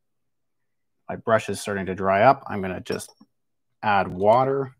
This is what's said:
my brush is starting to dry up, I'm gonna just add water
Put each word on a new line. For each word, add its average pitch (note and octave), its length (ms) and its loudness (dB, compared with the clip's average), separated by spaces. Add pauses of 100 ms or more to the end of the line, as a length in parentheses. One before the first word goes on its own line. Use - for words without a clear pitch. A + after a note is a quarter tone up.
(1080)
my F2+ 80 -10
brush A2 320 0
is G2 120 -8
starting G2 260 -6
to F#2 80 -4
dry G2 280 2
up, C3+ 240 4
I'm G2+ 140 -8
gonna F#2 200 -6
just - 300 -8 (720)
add G2 260 2
water B2+ 720 0